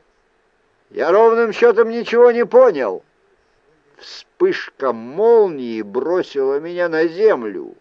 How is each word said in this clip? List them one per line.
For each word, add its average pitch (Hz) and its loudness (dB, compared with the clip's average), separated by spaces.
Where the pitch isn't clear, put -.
Я 143 -4
ровным 226 2
счётом 226 2
ничего 233 2
не 233 -2
понял". 160 2
Вспышка - -6
молнии 139 0
бросила 135 -4
меня 175 -6
на 160 0
землю, 120 -2